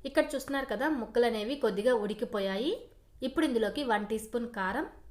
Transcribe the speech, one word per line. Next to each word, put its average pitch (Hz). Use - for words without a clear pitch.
ఇక్కడ 302
చూస్తున్నారు 269
కదా, 247
ముక్కలు 233
అనేవి 220
కొద్దిగా 208
ఉడికిపోయాయి. 208
ఇప్పుడు 311
ఇందులోకి 233
వన్ 208
టీ 220
స్పూన్ 233
కారం 208